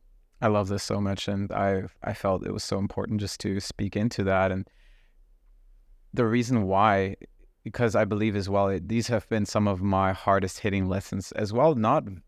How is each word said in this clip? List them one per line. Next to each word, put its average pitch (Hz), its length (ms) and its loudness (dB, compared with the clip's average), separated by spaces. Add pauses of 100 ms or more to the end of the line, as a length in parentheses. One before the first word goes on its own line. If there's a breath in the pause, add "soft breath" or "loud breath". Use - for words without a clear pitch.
(400)
I 113 100 2
love 104 180 2
this 98 160 -4
so 101 180 -2
much, 98 260 -2
and 98 240 -4
I, 98 340 0 (180)
I - 100 -4
felt 95 320 -2
it 101 80 -4
was 104 100 -6
so - 140 -2
important 101 440 -4
just - 180 -6
to 101 200 -2
speak - 360 -6
into 104 300 -2
that. 95 260 4
And 95 160 -4 (1500 soft breath)
the 117 140 2
reason 117 400 2
why, 98 480 4 (480)
because 110 320 0
I 107 100 6
believe 104 300 0
as 98 140 -4
well, 98 180 2
it, 92 200 -2
these 113 200 0
have 117 220 -2
been 107 160 0
some 104 220 0
of 95 140 0
my 95 320 2
hardest 95 460 0
hitting 98 280 0
lessons 95 440 -6
as 104 220 -4
well, 147 200 4
not 123 300 2 (240)